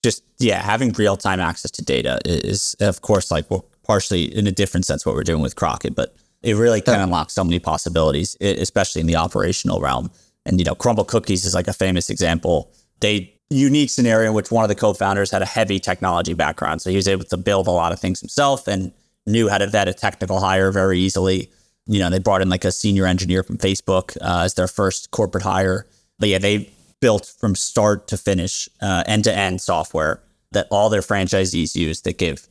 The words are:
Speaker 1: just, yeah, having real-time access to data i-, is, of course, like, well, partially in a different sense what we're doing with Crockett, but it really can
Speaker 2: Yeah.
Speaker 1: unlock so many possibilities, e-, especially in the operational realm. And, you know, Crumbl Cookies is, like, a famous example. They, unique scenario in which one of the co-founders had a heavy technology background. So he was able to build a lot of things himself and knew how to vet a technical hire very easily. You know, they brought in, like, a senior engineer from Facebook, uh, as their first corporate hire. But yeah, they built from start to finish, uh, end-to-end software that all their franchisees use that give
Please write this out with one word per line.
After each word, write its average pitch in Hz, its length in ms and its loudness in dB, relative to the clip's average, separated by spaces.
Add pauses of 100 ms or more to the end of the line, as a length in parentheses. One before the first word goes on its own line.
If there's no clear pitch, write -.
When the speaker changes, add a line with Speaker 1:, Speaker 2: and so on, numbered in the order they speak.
Speaker 1:
just, 113 200 0 (160)
yeah, 104 240 2
having 110 300 0
real-time 98 480 0
access 85 320 -4
to - 100 -12
data 64 420 0
i-, - 40 -4
is, - 520 -2
of 98 200 0
course, 101 300 0
like, - 200 -2
well, 95 160 -4 (160)
partially 95 420 0
in 107 220 -2
a 98 60 2
different 92 340 0
sense 71 180 -4
what 78 100 0
we're 69 80 -2
doing 80 200 0
with 65 140 -2
Crockett, - 380 -4
but - 200 -4 (280)
it 110 140 0
really 113 240 4
can 120 140 2
Speaker 2:
Yeah. 98 100 2
Speaker 1:
unlock 87 260 -2
so 95 140 -2
many 87 140 2
possibilities, 80 800 0
e-, 98 200 0
especially - 400 -2
in 82 60 0
the 82 100 2
operational 90 640 -2
realm. 65 300 -2 (360)
And, 90 120 2
you 90 60 2
know, 76 100 0
Crumbl 110 320 0
Cookies 98 380 -2
is, 92 100 -2
like, 90 140 0
a - 40 -4
famous 92 380 0
example. 82 600 0 (300)
They, 104 320 0 (180)
unique 139 400 2
scenario 113 400 2
in 107 40 0
which 104 160 -2
one 113 140 2
of 104 40 2
the 104 60 2
co-founders 98 560 0
had 95 120 0
a 95 40 -2
heavy 98 320 0
technology 87 540 -2
background. 80 500 -2
So 92 80 -4
he 92 60 2
was 98 120 2
able 95 160 0
to - 120 -4
build 95 300 0
a 92 40 0
lot 85 220 2
of 87 80 -6
things 92 200 -4
himself 139 460 0
and 95 260 -4 (340)
knew 110 220 2
how 98 100 2
to 101 80 2
vet 101 220 2
a 92 60 -4
technical 95 460 -2
hire 95 300 2
very 95 280 2
easily. 95 520 0 (360)
You 104 120 0
know, 87 120 2
they 92 80 2
brought 95 240 2
in, 95 60 2
like, 90 160 0
a 90 80 2
senior 98 340 2
engineer 92 360 0
from - 160 -8
Facebook, 95 600 -2
uh, 87 240 0
as 95 100 -2
their 90 140 0
first - 420 -4
corporate 98 340 -2
hire. 95 420 0 (320)
But 107 100 0
yeah, 95 100 2
they 101 320 0 (300)
built 110 380 2
from 101 160 0
start 104 540 0
to 104 80 -4
finish, 92 520 -2 (120)
uh, 92 260 0
end-to-end 98 540 0
software 80 640 -2 (300)
that 101 180 0
all 104 180 4
their 104 140 2
franchisees 95 720 0
use 80 280 -2
that - 140 -4
give 78 340 -4